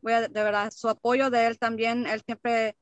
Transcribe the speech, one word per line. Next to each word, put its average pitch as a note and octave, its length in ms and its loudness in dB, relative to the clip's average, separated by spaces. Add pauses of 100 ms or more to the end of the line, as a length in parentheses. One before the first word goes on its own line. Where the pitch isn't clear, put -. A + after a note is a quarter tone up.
Voy A3+ 120 -2
a, A#3 140 2
de G#3+ 160 -2
verdad, G#3 280 0
su - 180 -4
apoyo B3 400 2
de A#3 180 4
él A#3 100 -2
también, A3+ 500 -2
él A3 180 -4
siempre, A3+ 560 -2